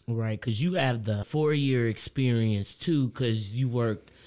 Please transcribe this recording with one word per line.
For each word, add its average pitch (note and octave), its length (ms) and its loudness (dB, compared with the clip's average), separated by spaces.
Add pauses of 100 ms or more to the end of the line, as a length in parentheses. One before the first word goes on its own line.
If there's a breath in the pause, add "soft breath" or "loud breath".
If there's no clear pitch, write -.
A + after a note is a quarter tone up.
Right, A2 320 -2
'cause A2+ 220 -2
you F3+ 120 0
have B2+ 300 0
the G#2 200 0
four-year C#3+ 640 2
experience, A2+ 880 0
too, C#3+ 340 2
'cause A2 440 -2
you B2+ 140 0
worked A#2 420 -2 (160 loud breath)